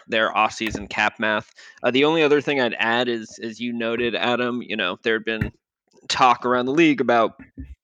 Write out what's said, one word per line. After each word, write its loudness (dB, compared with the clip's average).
their 0
off-season -2
cap -2
math. -2
Uh, 2
the 2
only 2
other 4
thing -2
I'd 0
add 0
is, -8
as -10
you -6
noted, -2
Adam, -2
you -8
know, -4
there 2
had -4
been -6
talk 2
around 0
the -4
league 4
about 2